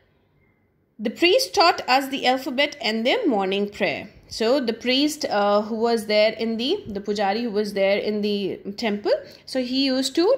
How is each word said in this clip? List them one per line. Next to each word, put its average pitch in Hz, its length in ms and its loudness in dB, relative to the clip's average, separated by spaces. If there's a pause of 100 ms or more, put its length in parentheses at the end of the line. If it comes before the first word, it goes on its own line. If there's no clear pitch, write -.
(960)
the 226 120 -4
priest 370 440 2
taught 339 340 2
us 269 200 2
the 262 180 -4
alphabet 262 560 0
and 226 240 -2
the 359 220 2
morning 202 420 0
prayer. 135 400 -4 (180)
So 240 320 0
the 233 140 -2
priest, 269 520 0
uh, 202 360 2
who 214 140 -4
was 226 320 0
there 214 260 4
in 226 240 -4
the, 294 300 -2
the 208 140 -8
pujari 208 420 -2
who 233 80 -4
was 202 220 -2
there 196 260 2
in 208 220 -2
the 202 360 -2 (200)
temple, 208 340 -2 (340)
so 262 160 -4
he 262 240 0
used 262 300 0
to 415 220 4